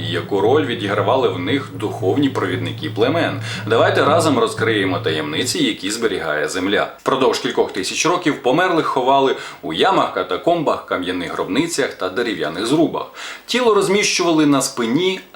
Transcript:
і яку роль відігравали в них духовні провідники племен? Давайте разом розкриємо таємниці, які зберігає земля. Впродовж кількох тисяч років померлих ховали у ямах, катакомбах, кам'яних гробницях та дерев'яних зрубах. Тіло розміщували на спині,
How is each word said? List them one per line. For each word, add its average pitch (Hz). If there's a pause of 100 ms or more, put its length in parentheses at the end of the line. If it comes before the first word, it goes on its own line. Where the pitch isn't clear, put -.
і -
яку 92
роль 131
відігравали 104
в 90
них 123
духовні 107
провідники 90
племен? 127 (260)
Давайте 143
разом 151
розкриємо 107
таємниці, 80
які 92
зберігає 80
земля. 90
Впродовж 131
кількох 117
тисяч 107
років 165
померлих 160
ховали 135 (260)
у 82
ямах, 143
катакомбах, 113
кам'яних 90
гробницях 113
та 92
дерев'яних 90
зрубах. 147 (400)
Тіло 240
розміщували 180
на 139
спині, 156 (160)